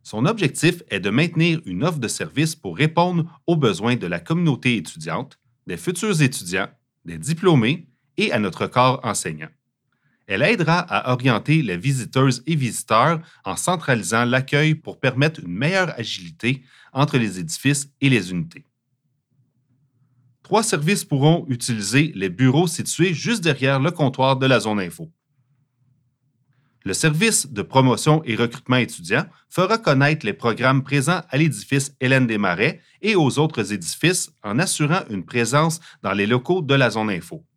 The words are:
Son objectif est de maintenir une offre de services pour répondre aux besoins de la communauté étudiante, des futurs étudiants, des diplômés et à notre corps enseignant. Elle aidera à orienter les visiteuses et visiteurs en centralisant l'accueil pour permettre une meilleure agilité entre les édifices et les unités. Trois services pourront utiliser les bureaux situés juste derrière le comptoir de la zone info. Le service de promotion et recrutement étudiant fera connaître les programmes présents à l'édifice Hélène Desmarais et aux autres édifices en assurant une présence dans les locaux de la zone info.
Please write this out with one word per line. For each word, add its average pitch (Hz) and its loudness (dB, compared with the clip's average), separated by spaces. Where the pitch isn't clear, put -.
Son 110 -4
objectif 175 0
est 104 -4
de 135 -2
maintenir 165 0
une 90 -4
offre 160 -2
de 107 -4
services 127 -4
pour 87 -10
répondre 165 0
aux 170 2
besoins 117 2
de 92 -6
la 85 -4
communauté 151 0
étudiante, 85 -8
des 90 -8
futurs 180 -2
étudiants, 98 -2
des 82 -12
diplômés 151 0
et 208 0
à 139 0
notre 98 -2
corps 127 2
enseignant. 85 -6
Elle 101 -2
aidera 170 2
à 127 -2
orienter 127 2
les 92 -2
visiteuses 131 0
et 165 -2
visiteurs 131 0
en 95 -4
centralisant 120 0
l'accueil 143 0
pour - -14
permettre 139 0
une 87 -10
meilleure 165 -2
agilité 110 -8
entre 143 0
les 98 -2
édifices 135 -4
et 139 2
les 98 2
unités. 85 -8
Trois 220 0
services 185 0
pourront 151 4
utiliser 120 0
les 95 -2
bureaux 131 4
situés 180 -2
juste 196 -2
derrière 135 2
le 160 0
comptoir 131 2
de 131 0
la 127 4
zone 104 -2
info. 85 -10
Le 95 -4
service 160 0
de 104 -6
promotion 131 4
et 113 -4
recrutement 120 -2
étudiant 104 -2
fera 185 0
connaître 151 2
les 196 -2
programmes 131 0
présents 143 0
à 135 -2
l'édifice 139 -2
Hélène 131 2
Desmarais 104 0
et 214 0
aux 143 2
autres 110 -2
édifices 127 -2
en 107 -2
assurant 160 0
une 92 -6
présence 139 0
dans 98 -2
les 101 2
locaux 127 0
de 139 0
la 131 4
zone 107 -2
info. 85 -8